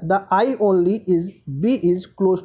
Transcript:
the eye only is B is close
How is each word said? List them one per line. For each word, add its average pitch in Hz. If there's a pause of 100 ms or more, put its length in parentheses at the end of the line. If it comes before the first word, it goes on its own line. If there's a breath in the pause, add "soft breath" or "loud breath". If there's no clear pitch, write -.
the 185 (120)
eye 233
only 190 (180)
is 170 (320)
B 240 (180)
is 180 (140)
close 190